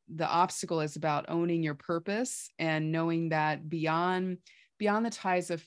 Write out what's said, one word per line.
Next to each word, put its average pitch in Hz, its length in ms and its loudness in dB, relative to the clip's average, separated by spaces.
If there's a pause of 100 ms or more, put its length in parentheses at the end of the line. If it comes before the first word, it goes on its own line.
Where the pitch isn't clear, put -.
the 160 200 -2
obstacle 175 540 2
is 151 140 -4
about 151 340 0
owning 170 340 0
your 151 100 0
purpose 196 840 -4
and 156 320 0
knowing 165 380 0
that 156 380 0
beyond, 175 720 0 (400)
beyond 208 260 2
the 233 60 0
ties 180 400 0
of 170 180 -2